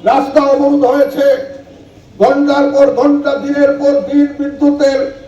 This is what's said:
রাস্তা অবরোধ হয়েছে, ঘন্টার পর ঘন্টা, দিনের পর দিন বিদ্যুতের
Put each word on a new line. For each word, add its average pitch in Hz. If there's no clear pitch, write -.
রাস্তা 285
অবরোধ 277
হয়েছে, 277
ঘন্টার 285
পর 277
ঘন্টা, 285
দিনের 285
পর 285
দিন 285
বিদ্যুতের 285